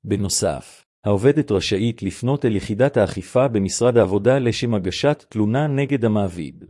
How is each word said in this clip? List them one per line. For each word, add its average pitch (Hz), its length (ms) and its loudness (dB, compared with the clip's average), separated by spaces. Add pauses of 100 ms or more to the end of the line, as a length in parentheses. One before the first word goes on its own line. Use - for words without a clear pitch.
בנוסף, 98 800 -4 (200)
העובדת 113 480 2
רשאית 98 500 -2
לפנות 120 420 -4
אל 110 120 0
יחידת 110 400 -2
האכיפה 117 520 0
במשרד 113 480 0
העבודה 104 420 4
לשם 117 360 -2
הגשת 101 540 -2
תלונה 110 380 0
נגד 139 380 -2
המעביד. 90 640 -2